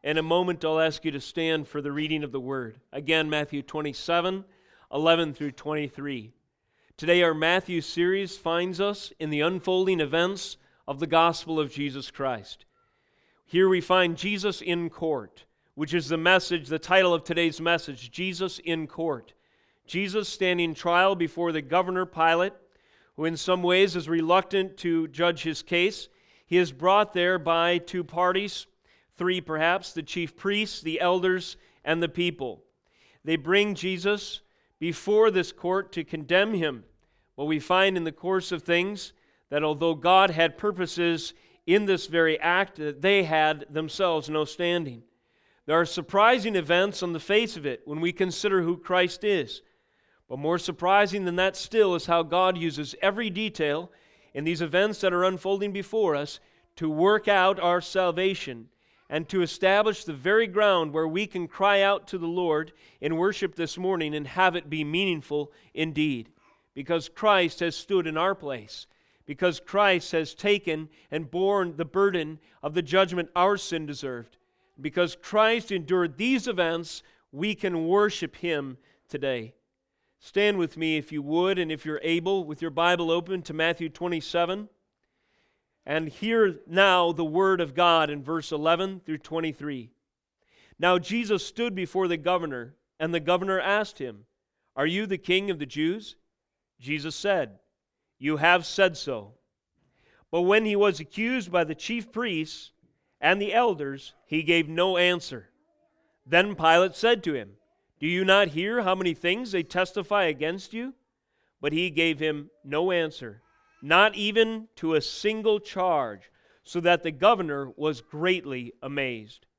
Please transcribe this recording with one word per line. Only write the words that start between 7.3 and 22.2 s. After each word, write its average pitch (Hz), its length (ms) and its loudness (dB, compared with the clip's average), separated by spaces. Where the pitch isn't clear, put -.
Matthew 175 460 0
series 180 540 0
finds 170 460 -2
us 202 380 -4
in 156 100 -6
the 147 120 0
unfolding 185 580 0
events 170 580 -2
of 139 120 -8
the 160 60 -2
gospel 165 540 2
of 143 120 -4
Jesus 139 380 -8
Christ. 127 560 -8
Here 185 240 4
we 185 100 4
find 175 380 2
Jesus 202 420 -4
in 170 300 -2
court, 143 560 -8
which 147 180 -6
is 156 160 -2
the 165 80 0
message, 175 500 2
the 156 120 -4
title 185 340 4
of 160 100 0
today's 165 380 -2
message, 151 480 -4
Jesus 180 480 -6
in 160 300 -6
Court. 151 480 -6
Jesus 190 420 -4
standing 175 440 0
trial 180 420 2
before 170 360 -2
the 156 100 -2
governor 180 440 0
Pilate, 170 480 2